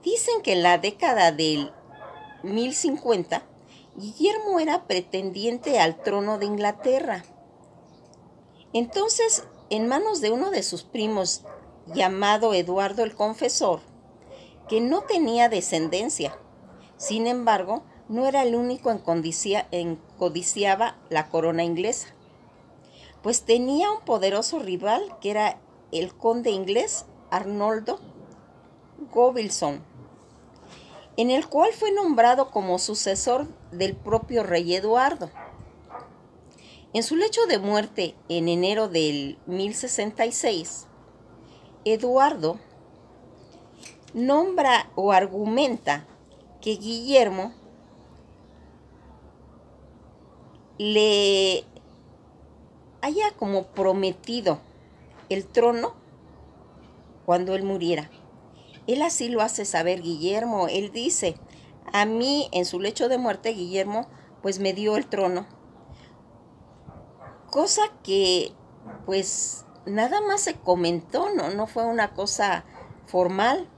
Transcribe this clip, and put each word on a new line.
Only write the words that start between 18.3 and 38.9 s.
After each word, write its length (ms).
el 140
único 340
en 80
codicia-, 720
en 260
codiciaba 800
la 200
corona 340
inglesa, 440
pues 220
tenía 480
un 100
poderoso 580
rival 640
que 100
era 300
el 260
conde 320
inglés 560
Arnoldo 680
Govilson, 680
en 140
el 180
cual 260
fue 180
nombrado 580
como 300
sucesor 680
del 240
propio 480
rey 300
Eduardo. 560
En 80
su 140
lecho 320
de 120
muerte, 560
en 180
enero 400
del 580